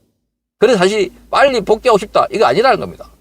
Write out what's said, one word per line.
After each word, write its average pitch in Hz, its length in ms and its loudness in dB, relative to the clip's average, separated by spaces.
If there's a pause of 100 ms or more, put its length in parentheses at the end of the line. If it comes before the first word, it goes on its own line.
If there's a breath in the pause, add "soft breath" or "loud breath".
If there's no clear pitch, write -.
(580)
그래서 220 220 2
사실 196 320 -2 (180)
빨리 240 320 0
복귀하고 214 380 0
싶다. 180 320 -2
이거 202 140 -2
아니라는 208 340 0
겁니다. 92 300 -14 (120)